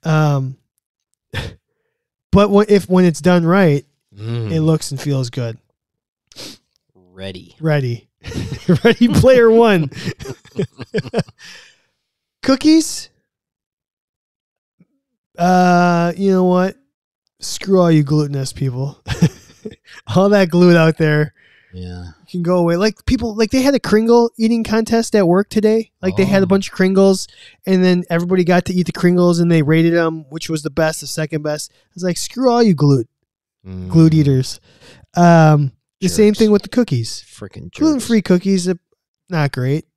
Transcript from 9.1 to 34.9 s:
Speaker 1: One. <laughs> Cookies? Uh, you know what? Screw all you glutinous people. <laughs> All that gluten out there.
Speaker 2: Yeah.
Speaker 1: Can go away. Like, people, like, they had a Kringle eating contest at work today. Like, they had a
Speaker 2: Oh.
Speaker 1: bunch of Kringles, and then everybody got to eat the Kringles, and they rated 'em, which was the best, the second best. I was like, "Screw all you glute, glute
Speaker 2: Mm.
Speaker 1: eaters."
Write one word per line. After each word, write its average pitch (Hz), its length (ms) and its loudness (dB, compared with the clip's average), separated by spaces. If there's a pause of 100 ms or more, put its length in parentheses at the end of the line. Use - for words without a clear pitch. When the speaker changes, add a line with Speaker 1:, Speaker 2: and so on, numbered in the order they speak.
Speaker 1:
One. 220 400 4 (1200)
<laughs> - 1300 -14
Cookies? 302 680 0 (2250)
Uh, 175 800 2
you 196 160 0
know 185 120 2
what? 180 320 0 (640)
Screw - 400 -2
all 170 100 4
you 156 120 4
glutinous 143 500 -4
people. 135 480 -8 (540)
<laughs> - 640 -10
All 190 140 4
that 196 200 2
gluten 175 260 4
out 160 220 2
there. 151 360 0 (380)
Speaker 2:
Yeah. 90 340 -14 (220)
Speaker 1:
Can 180 140 -8
go 180 140 -2
away. 170 200 0
Like, 202 300 -4
people, 233 300 -4
like, 220 160 -2
they 262 100 0
had 277 140 0
a 226 40 -2
Kringle 233 560 2
eating 226 280 -2
contest 226 500 -2
at 202 140 2
work 185 220 0
today. 220 420 -2 (100)
Like, 185 140 -4
they 196 80 2
had 196 180 2
a 190 40 0
Speaker 2:
Oh. - 20 -6
Speaker 1:
bunch 196 200 0
of - 60 -18
Kringles, 190 540 0 (360)
and 190 200 0
then 180 260 2
everybody 175 320 -2
got 175 240 2
to 190 80 -6
eat 180 120 0
the - 60 -8
Kringles, 175 460 2
and 170 140 2
they 160 100 2
rated 165 320 2
'em, 160 360 -2
which 160 200 -12
was 160 140 -6
the 156 60 -6
best, 156 300 -4
the 151 60 -16
second 156 360 -8
best. 151 300 -8
I - 40 -20 (180)
was 175 80 -14
like, 180 160 -4
"Screw 254 320 -2
all 240 120 2
you 208 120 4
glute, 139 320 2 (580)
glute 92 460 2
Speaker 2:
Mm. 156 40 -2
Speaker 1:
eaters." 139 440 0 (560)